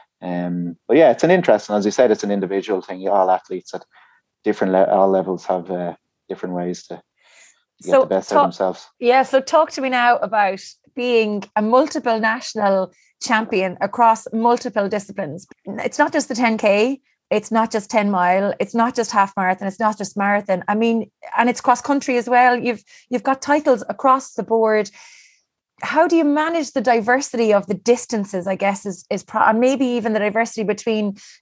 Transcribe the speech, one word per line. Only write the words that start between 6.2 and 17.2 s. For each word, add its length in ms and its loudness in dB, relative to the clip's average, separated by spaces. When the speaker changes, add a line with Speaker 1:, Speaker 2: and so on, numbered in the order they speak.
Speaker 1:
different 260 -8
ways 320 -6
to 140 -14
get 80 -8
Speaker 2:
So 100 4
Speaker 1:
the 60 -2
best 240 -2
out 40 0
Speaker 2:
talk 80 6
Speaker 1:
of 80 -2
themselves. 360 -4
Speaker 2:
Yeah. 240 4
So 160 0
talk 320 2
to 100 -10
me 80 -2
now 280 2
about 440 -2
being 480 0
a 60 0
multiple 580 0
national 760 -2
champion 640 -2
across 500 2
multiple 560 0
disciplines. 600 -8
It's 320 -8
not 160 0
just 140 -2
the 80 -8
ten 220 0
K. 440 2